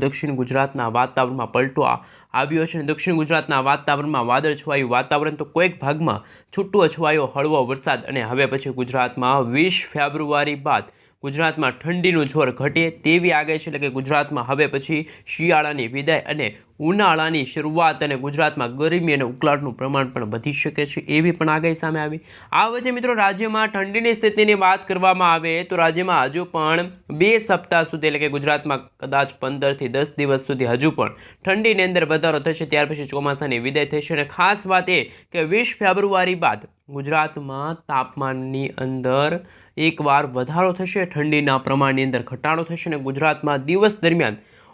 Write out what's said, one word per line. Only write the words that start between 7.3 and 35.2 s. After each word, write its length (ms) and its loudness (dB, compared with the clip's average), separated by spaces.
હળવો 260 0
વરસાદ, 360 -4
અને 140 -2
હવે 240 0
પછી 320 -4
ગુજરાતમાં 720 0
વીસ 300 2
ફેબ્રુઆરી 640 0
બાદ 200 0
ગુજરાતમાં 500 -2
ઠંડીનું 540 0
જોર 240 2
ઘટે 400 0
તેવી 420 2
આગાહી 260 0
છે, 80 -8
એટલે 120 -6
કે 100 -2
ગુજરાતમાં 580 -2
હવે 200 2
પછી 420 -4
શિયાળાની 600 0
વિદાય 340 0
અને 360 -4
ઉનાળાની 640 2
શરૂઆત 580 0
અને 140 -2
ગુજરાતમાં 600 -2
ગરમી 360 2
અને 120 2
ઉકળાટનું 520 0
પ્રમાણ 320 0
પણ 160 -4
વધી 280 -4
શકે 340 -2
છે, 140 -8
એવી 300 2
પણ 180 0
આગાહી 260 0
સામે 260 -4
આવી. 200 -6
આ 160 2
વચ્ચે 220 -4
મિત્રો, 240 0
રાજ્યમાં 540 0
ઠંડીની 460 0
સ્થિતિની 400 4
વાત 340 4
કરવામાં 440 4
આવે 320 0
તો 120 -4
રાજ્યમાં 480 2
હજુ 200 -2
પણ 460 0
બે 280 4
સપ્તાહ 440 2
સુધી, 240 -4
એટલે 120 0
કે 100 0
ગુજરાતમાં 600 -2
કદાચ 300 0
પંદરથી 480 -2
દસ 300 -2
દિવસ 220 2
સુધી 260 -2
હજુ 240 2
પણ 240 -2
ઠંડીની 380 2
અંદર 220 2
વધારો 340 2
થશે, 280 -4
ત્યાર 200 2
પછી 180 -6
ચોમાસાની 540 -2
વિદાય 280 0
થશે. 280 -4
અને 100 0
ખાસ 420 0
વાત 240 2
એ 140 2